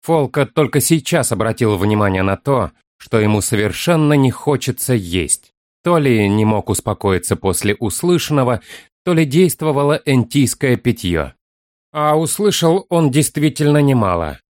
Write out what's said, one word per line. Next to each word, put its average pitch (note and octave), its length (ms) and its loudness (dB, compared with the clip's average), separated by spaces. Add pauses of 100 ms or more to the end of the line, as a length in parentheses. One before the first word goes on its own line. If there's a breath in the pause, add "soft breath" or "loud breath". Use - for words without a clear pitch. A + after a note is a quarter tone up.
Фолка D3 420 0
только D3 340 0
сейчас D3 540 0
обратил G#2+ 420 0
внимание G2 480 0
на G2 140 0
то, B2 340 -2 (260)
что - 220 -2
ему G#2+ 220 2
совершенно D3 720 0
не C3+ 180 4
хочется B2+ 640 -4
есть. F2+ 580 -4 (320)
То E3+ 140 2
ли A#2 320 2
не G#2+ 160 2
мог G#2+ 240 -2
успокоиться G2 680 -2
после G2 400 -2
услышанного, C3+ 840 -2 (420 loud breath)
то F3+ 100 -2
ли D#3+ 120 2
действовало D3 800 0
энтийское B2+ 720 0
питье. E2+ 560 -4 (580)
А D3+ 240 0
услышал E3 760 0
он E3 220 2
действительно D3 680 0
немало. F#2+ 600 0 (120)